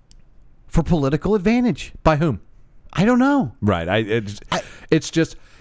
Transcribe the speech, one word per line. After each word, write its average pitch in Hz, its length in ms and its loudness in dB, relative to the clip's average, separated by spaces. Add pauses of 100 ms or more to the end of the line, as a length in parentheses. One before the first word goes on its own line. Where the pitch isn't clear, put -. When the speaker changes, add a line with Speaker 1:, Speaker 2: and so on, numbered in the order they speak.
(680)
Speaker 1:
for - 160 0
political 156 520 0
advantage. 220 580 0 (120)
Speaker 2:
By 160 120 4
whom? 143 240 -2 (520)
Speaker 1:
I 170 120 0
don't 240 140 4
know. 262 420 2
Speaker 2:
Right. 85 280 0
I, 101 100 2
it's, 104 420 -2 (120)
Speaker 1:
I - 100 -4 (280)
Speaker 2:
it's 160 200 2
just, - 260 -2 (240)